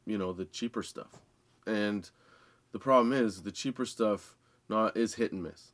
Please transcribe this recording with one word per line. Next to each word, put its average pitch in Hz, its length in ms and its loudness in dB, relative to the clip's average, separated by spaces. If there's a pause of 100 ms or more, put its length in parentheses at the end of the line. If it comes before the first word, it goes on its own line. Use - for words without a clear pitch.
you 104 120 -2
know, 92 140 -2
the 92 140 -6
cheaper 113 360 -6
stuff. - 380 -14 (460)
And 104 440 0 (640)
the - 60 -8
problem 127 340 6
is, 110 300 0
the 95 100 -8
cheaper 127 340 -4
stuff 107 500 -2 (320)
not, 110 280 2
is 113 180 2
hit 117 160 0
and 95 120 -6
miss - 320 -12